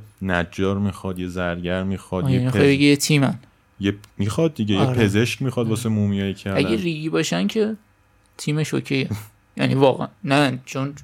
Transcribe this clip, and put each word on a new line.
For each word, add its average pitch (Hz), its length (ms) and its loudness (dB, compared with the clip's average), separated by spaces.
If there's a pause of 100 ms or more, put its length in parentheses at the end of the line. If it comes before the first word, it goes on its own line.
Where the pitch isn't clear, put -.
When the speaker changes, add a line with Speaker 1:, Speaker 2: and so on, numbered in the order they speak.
(220)
Speaker 1:
نجار 95 560 0
می‌خواد، 95 400 -4
یه 90 100 -6
زرگر 90 540 -2
می‌خواد، 92 420 -4
Speaker 2:
آه، - 80 2
Speaker 1:
یه 127 60 4
Speaker 2:
یعنی 127 120 0
Speaker 1:
پز-، 127 60 0
Speaker 2:
خیلی 139 280 4
یه 143 120 6
تیمن. 139 420 2 (420)
Speaker 1:
یه 101 140 0 (240)
می‌خواد 151 360 0
دیگه، 104 200 0
یه 95 60 2
Speaker 2:
آره. 123 240 2
Speaker 1:
پزشک 107 380 2
می‌خواد 123 240 -2
Speaker 2:
آره. 110 100 0
Speaker 1:
واسه 117 120 -4
مومیایی 101 460 0
کردن. 98 240 -4
Speaker 2:
اگه 113 180 0
ریگی 160 320 -4
باشن 165 380 -2
که 214 300 -2 (600)
تیمش 151 380 -4
اوکیه. 135 340 -2 (260)
<laughs> - 220 -20
یعنی 127 180 0
واقعاً. 131 340 4 (160)
نه، 139 400 2
چون 139 400 -6